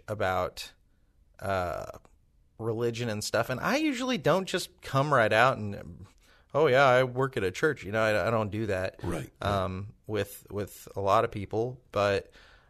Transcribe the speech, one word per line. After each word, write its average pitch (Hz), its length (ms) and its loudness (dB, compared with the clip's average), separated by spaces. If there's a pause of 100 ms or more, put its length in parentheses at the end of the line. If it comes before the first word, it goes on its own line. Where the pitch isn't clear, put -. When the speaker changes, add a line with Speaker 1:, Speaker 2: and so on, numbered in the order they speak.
Speaker 1:
about, 92 640 -2 (680)
uh, 90 460 -4 (720)
religion 117 520 -2
and 104 140 -4
stuff. 110 260 0
And 127 100 -6
I 226 180 0
usually 262 400 -2
don't 160 300 2
just 175 220 -4 (120)
come 139 320 0
right 110 200 4
out 120 240 6
and, 101 480 -10 (480)
"Oh, 151 140 4
yeah, 135 180 6
I 127 180 6
work 127 320 -2
at 107 80 0
a 92 80 0
church." 151 320 -2
You 92 80 -10
know, 110 100 0
I, 107 260 2
I 117 40 0
don't 110 200 0
do 107 160 -4
that, 95 360 -2
Speaker 2:
Right. - 260 -6 (120)
Speaker 1:
um, 95 460 -2 (200)
with, 104 420 -6
with 98 460 -10
a 101 60 -4
lot 101 240 4
of 110 60 -4
people, 110 500 -6 (100)
but, 101 400 0 (380)